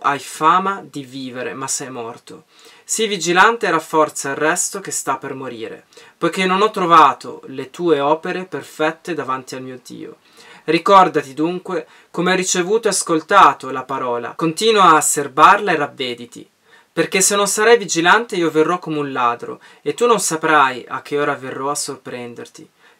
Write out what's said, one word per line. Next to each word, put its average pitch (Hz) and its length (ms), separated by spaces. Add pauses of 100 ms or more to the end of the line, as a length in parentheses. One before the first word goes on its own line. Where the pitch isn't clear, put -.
hai 143 160
fama 185 680
di 143 200
vivere, 123 500
ma 135 140
sei 131 240
morto. 113 540 (380)
Sii - 220
vigilante 202 640
e - 20
rafforza 156 600
il 139 60
resto 165 420
che 170 120
sta - 260
per 135 180
morire, 113 500 (320)
poiché 185 300
non 185 140
ho 214 100
trovato 160 760
le 131 220
tue 165 300
opere 175 460
perfette 156 680
davanti 135 400
al 131 80
mio 131 240
Dio. 110 320 (500)
Ricordati 156 680
dunque 170 540 (240)
come 175 200
hai 185 60
ricevuto 185 500
e 202 40
ascoltato 156 800
la 131 120
parola, 120 520
continua 175 600
a 147 60
serbarla 170 720
e 165 40
ravvediti." 123 720 (420)
Perché 170 300
se 202 140
non 202 120
sarai 214 300
vigilante 196 580
io 165 160
verrò 156 280
come 156 200
un 143 120
ladro, 123 500 (200)
e 147 120
tu 233 140
non 220 120
saprai 147 680
a 127 140
che 143 180
ora 147 160
verrò 131 340
a 143 60
sorprenderti. 120 920 (300)